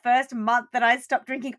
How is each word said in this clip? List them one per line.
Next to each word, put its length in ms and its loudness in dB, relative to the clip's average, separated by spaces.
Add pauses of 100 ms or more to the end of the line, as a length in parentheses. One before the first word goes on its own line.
first 320 0
month 380 0
that 100 0
I 160 4
stopped 260 -4
drinking, 320 -8